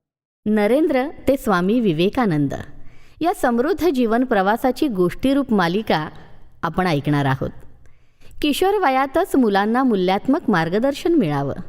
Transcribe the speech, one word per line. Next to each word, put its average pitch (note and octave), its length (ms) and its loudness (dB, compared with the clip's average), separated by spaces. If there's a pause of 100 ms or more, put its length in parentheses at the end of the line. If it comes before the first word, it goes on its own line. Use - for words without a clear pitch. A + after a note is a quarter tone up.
(460)
नरेंद्र B3 640 2 (200)
ते C4+ 100 4
स्वामी G3+ 420 0
विवेकानंद F3 720 0 (680)
या E4 120 0
समृद्ध C#4 560 0
जीवन B3 340 2
प्रवासाची A#3 640 0
गोष्टीरूप B3 680 0
मालिका F3+ 560 0 (540)
आपण F3 240 -2
ऐकणार C#3+ 380 0
आहोत. C3 240 -2 (920)
किशोर F#4 320 2
वयातच C#4+ 600 0
मुलांना A3 480 2
मूल्यात्मक G#3 680 0
मार्गदर्शन A3 640 0
मिळावं D3 400 0 (160)